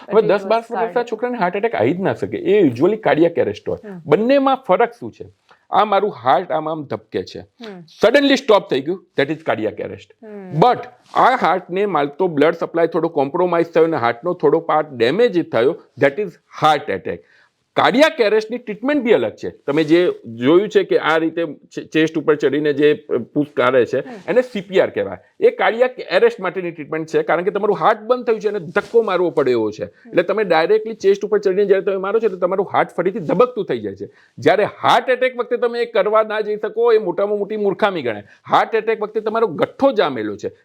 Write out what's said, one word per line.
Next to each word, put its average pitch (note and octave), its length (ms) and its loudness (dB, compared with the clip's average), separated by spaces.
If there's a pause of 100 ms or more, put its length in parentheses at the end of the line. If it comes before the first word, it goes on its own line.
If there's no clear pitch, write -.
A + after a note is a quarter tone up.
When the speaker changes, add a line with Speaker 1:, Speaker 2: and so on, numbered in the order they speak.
Speaker 1:
હવે G#3 120 4
Speaker 2:
But E3+ 100 0
it G3+ 60 2
Speaker 1:
દસ G3 80 -8
બાર A3 140 0
Speaker 2:
was A#3 180 -8
Speaker 1:
વર્ષના F3+ 120 -4
Speaker 2:
cardiac. A#3 220 -4
Speaker 1:
છોકરાને B3 260 -6
હાર્ટ F3+ 180 -2
એટેક A3+ 200 -2
આવી B2 180 0
જ F3+ 60 -6
ના D#3 140 -2
શકે, - 240 -6
એ F#3 320 2
usually D3+ 260 0
કાર્ડિયાક E3 440 2
અરેસ્ટ G2+ 300 -4
હોય. C#3 200 -8
Speaker 2:
હમ. F3+ 160 -16
Speaker 1:
બંનેમાં C4 500 2 (120)
ફરક A3+ 320 2
શું A2 120 -12
છે? - 140 -20 (440)
આ G#3 160 2
મારું G3 280 0 (100)
હાર્ટ D#3 280 2
આમ D#3 180 -4
આમ D#3+ 140 -6
ધબકે G#2+ 400 -8
છે, - 160 -16
Speaker 2:
હમ. G3+ 400 -18 (240)
Speaker 1:
suddenly C4+ 300 4
stop G#3 280 4 (100)
થઈ C#3 100 0
ગયું, E3+ 240 -8 (120)
that C#3 120 0
is D#3 80 -6
cardiac A2 400 -4
arrest. G2+ 500 -14
Speaker 2:
હમ. F#3+ 320 -8
Speaker 1:
But A#3 200 4 (340)
આ A3 220 4
હાર્ટને F#3+ 500 -2
માલતો D#3+ 420 0
બ્લડ D#3+ 260 0
સપ્લાય E3 340 -2
થોડો E3 200 -2
કોમ્પ્રોમાઇઝ E3+ 580 0
થયો E3 180 2
અને E3 140 0
હાર્ટનો A#2+ 360 -2
થોડો D#3+ 260 2
પાર્ટ D#3 320 -2
ડેમેજ E3 600 0
થયો, B2+ 240 2 (260)
that C#3 140 2
is G3+ 140 -6 (340)
heart C#3 360 2
attack. F2 180 -8 (580)
કાર્ડિયાક C4+ 460 2
અરેસ્ટની G#3+ 360 0
ટ્રીટમેન્ટ A#3+ 460 -4
બી A#3 80 0
અલગ A#2 200 2
છે. - 180 -12
તમે D3 340 -2
જે E3 280 2 (140)
જોયું C3+ 440 2
છે G3 140 2
કે F3 140 0
આ D#3+ 200 2
રીતે E3 280 -2
ચે-, - 380 -14
ચેસ્ટ D#3+ 340 -2
ઉપર D3+ 180 2
ચડીને D3 380 0
જે D3 200 4 (400)
પુશ D3 120 0 (100)
કરે B2+ 300 4
છે, B2+ 140 -2
Speaker 2:
હમ. - 140 -8 (140)
Speaker 1:
એને G#3+ 140 2
સી A3+ 200 -8
પી F#3 180 0
આર A#2+ 100 2
કહેવાય. G2 280 -4 (220)
એ A#3 100 4
કાર્ડિયાક A3+ 500 0
અરેસ્ટ A3 400 2
માટેની F3+ 320 -6
ટ્રીટમેન્ટ D#3 360 -8
છે, D#3 160 0
કારણ E3 180 0
કે F#3 100 -2
તમારું G3 280 0
હાર્ટ G#3 200 2
બંધ A#3+ 260 -2
થયું A3 140 0
છે G3+ 100 -2
અને G#3 100 -4
ધક્કો G3+ 420 0
મારવો F3+ 280 0
પડે C#3 220 2
એવો A2 200 2
છે. G#2 120 -10
એટલે F3 400 -4
તમે G3 200 -2
ડાયરેક્ટલી G3+ 500 0
ચેસ્ટ G3+ 320 0
ઉપર G3+ 140 0
ચડીને G3 260 0
જ્યારે F#3+ 160 2
તમે F#3+ 140 -4
મારો G3 240 -2
છો, A3+ 60 -2
એટલે F#3 140 -4
તમારું F#3 340 -2
હાર્ટ D#3+ 160 0
ફરીથી F#3 300 -4
ધબકતું G3 460 -2
થઈ B2+ 140 -6
જાય G2 160 -10
છે. G2 140 -14 (280)
જ્યારે D#3+ 260 2
હાર્ટ G3 460 2
એટેક B3 300 -2
વખતે A#3+ 180 -4
તમે A#3 220 -2
એ A#3+ 60 -2
કરવા A3 380 2
ના G#3+ 180 -4
જઈ G#3 140 -4
શકો, A3 380 0
એ A3 40 6
મોટામાં G3+ 420 -2
મોટી G3+ 180 -6
મૂર્ખામી G3 440 -2
ગણાય. G#2+ 220 -6 (260)
હાર્ટ G#3 260 2
એટેક G#3+ 260 -2
વખતે G#3+ 180 -6
તમારો A3 280 -2
ગઠ્ઠો F#3 440 0
જામેલો B2+ 440 -2
છે, G2 160 -8 (140)